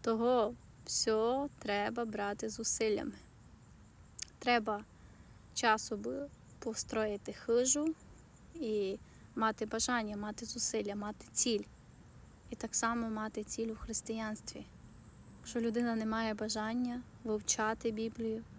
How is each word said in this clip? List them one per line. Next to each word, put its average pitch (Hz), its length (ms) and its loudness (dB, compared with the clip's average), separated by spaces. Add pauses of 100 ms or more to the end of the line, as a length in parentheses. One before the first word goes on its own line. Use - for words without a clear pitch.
Того 233 520 4 (320)
все 233 640 4 (100)
треба 214 460 0
брати 208 440 -2
зусиллями. 214 640 2 (1300)
Треба 220 440 2 (680)
часу, 220 420 4
аби 262 340 -4 (300)
построїти 214 760 -2
хижу 294 600 4 (580)
і 214 460 0 (360)
мати 220 300 2
бажання, 220 520 0
мати 214 280 -6
зусилля, 214 500 0
мати 208 360 -6
ціль. 226 320 4 (840)
І - 60 -6
так - 200 -6
само 233 340 2
мати 214 340 -4
ціль 226 240 -4
у 220 80 -6
християнстві. 220 920 -4 (760)
Якщо - 180 -4
людина 233 360 2
не 220 100 0
має 220 280 0
бажання 226 680 -2 (220)
вивчати 220 680 0
Біблію 226 520 -4 (160)